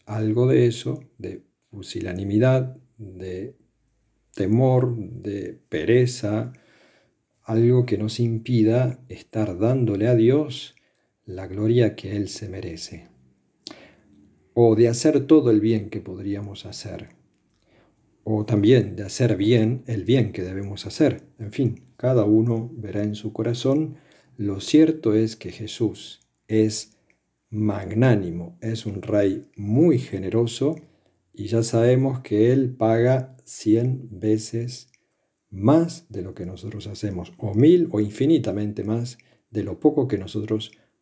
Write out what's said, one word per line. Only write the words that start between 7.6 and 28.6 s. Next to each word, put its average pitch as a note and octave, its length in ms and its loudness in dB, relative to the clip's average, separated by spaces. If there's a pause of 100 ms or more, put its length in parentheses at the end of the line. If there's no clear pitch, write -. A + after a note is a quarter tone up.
que A2+ 120 -2
nos A2 220 -4
impida A#2+ 880 0
estar G2 500 -6
dándole A2 500 0
a B2 80 4
Dios B2+ 600 2 (540)
la F#2+ 160 -12
gloria G#2+ 500 2
que G2 200 -10
Él G2+ 120 -4
se F#2 220 -12
merece, F2 580 -12 (1500)
o A#2 200 6
de A#2 120 6
hacer C3+ 400 2
todo C#3 240 6
el G#2 100 4
bien A2 300 0
que G#2 100 -8
podríamos G2+ 640 -10
hacer, F2+ 440 -14 (1120)
o G#2+ 240 -2
también G#2 480 4
de G2+ 80 -8
hacer G#2+ 340 0
bien A2+ 480 2
el A2 200 -6
bien A#2 260 2
que F#2+ 100 -10
debemos G2 460 -10
hacer. - 340 0 (160)
En G#2+ 140 -14
fin, - 320 -2 (140)
cada B2 280 2
uno A2+ 480 2
verá G#2 300 -8
en G#2+ 100 -4
su A2 180 -10
corazón. C3 680 -2 (400)
Lo G2+ 220 -4
cierto D#3 540 4
es A2 220 0
que - 160 -14
Jesús - 720 -6 (260)
es A2 500 0 (540)
magnánimo, G2 1080 0
es A2+ 280 -8